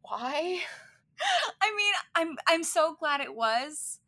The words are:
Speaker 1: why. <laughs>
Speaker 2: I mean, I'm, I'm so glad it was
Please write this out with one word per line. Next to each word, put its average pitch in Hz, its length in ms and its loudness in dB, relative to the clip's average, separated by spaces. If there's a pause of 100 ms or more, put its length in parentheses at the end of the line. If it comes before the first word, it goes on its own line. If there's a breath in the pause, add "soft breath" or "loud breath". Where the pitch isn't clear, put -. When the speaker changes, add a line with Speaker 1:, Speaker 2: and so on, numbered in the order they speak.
Speaker 1:
why. 294 560 -2 (520 loud breath)
<laughs> 698 500 0
Speaker 2:
I 427 140 2
mean, 415 180 2 (220)
I'm, 330 220 0 (100)
I'm 330 160 4
so 320 360 2
glad 294 220 0
it 269 140 -6
was 233 720 -2